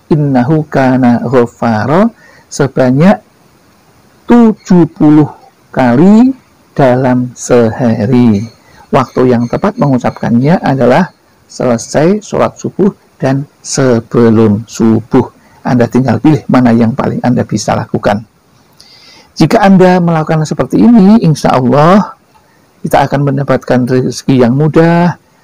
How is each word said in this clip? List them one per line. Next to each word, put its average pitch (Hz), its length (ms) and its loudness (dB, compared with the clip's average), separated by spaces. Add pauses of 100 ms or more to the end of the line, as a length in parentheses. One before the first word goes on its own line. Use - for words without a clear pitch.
(140)
innahu 147 560 0
kana 127 580 0
ghaffara 120 880 -2 (340)
sebanyak 139 720 0 (1120)
tujuh 220 560 2 (100)
puluh 151 380 2 (400)
kali 185 580 2 (460)
dalam 127 580 0
sehari. 117 1200 0 (320)
Waktu 127 480 0
yang 120 160 -4
tepat 202 240 -4
mengucapkannya 127 880 -2
adalah 135 480 0 (360)
selesai 139 760 -4
sholat 123 320 -4
subuh - 400 -4 (240)
dan 139 240 -4 (160)
sebelum 113 1080 0
subuh. 113 600 -2 (400)
Anda 123 240 0
tinggal 120 320 -2
pilih 151 240 0
mana 127 240 2
yang 117 240 0
paling 120 240 -6
Anda 120 240 -2
bisa 110 320 -6
lakukan. 113 480 -4 (1120)
Jika 180 240 2
Anda 185 400 4
melakukan 160 480 -2
seperti - 340 -4
ini, 220 400 4
insya - 380 0
Allah 147 560 2 (640)
kita 143 240 -2
akan 139 220 -4
mendapatkan 131 560 -2
rezeki 127 640 0
yang 120 80 0
mudah, 165 640 0 (240)